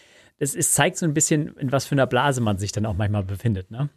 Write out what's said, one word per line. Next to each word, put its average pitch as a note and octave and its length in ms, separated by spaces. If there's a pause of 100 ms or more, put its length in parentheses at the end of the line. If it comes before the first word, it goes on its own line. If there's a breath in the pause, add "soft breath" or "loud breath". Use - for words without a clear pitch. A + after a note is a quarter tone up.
(380 soft breath)
Es, C#3+ 160
es D3+ 200
zeigt E3 220
so F3+ 100
ein D#3 60
bisschen, D#3 440
in C3 160
was C#3 140
für C#3+ 100
einer C3+ 100
Blase B2+ 340
man G#2+ 180
sich G2+ 120
dann G#2+ 160
auch G#2+ 80
manchmal G#2 300
befindet, G2 480
ne? C3 240